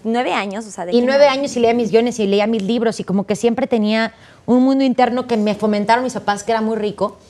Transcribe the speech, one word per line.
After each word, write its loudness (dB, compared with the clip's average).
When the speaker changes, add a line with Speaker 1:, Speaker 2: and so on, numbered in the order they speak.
Speaker 1:
nueve -2
años, -6
o -18
sea, -10
¿de -8
Speaker 2:
Y 4
Speaker 1:
qué 2
Speaker 2:
nueve 4
Speaker 1:
no? 4
Speaker 2:
años -4
y -2
leía 4
mis -2
guiones 2
y 0
leía 2
mis -2
libros -2
y -8
como -2
que -2
siempre 0
tenía 0
un 4
mundo 2
interno 0
que -2
me 0
fomentaron 0
mis -4
papás, -4
que -2
era 0
muy -2
rico, -4